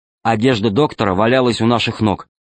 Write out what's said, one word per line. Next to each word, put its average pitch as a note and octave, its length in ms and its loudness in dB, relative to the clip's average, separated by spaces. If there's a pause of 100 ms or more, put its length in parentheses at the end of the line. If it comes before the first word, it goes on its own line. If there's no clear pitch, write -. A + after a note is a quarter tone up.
(240)
одежда A2+ 460 0
доктора G#2 460 0
валялась A#2+ 440 2
у A2 60 0
наших A#2 340 0
ног, G2+ 280 -2 (140)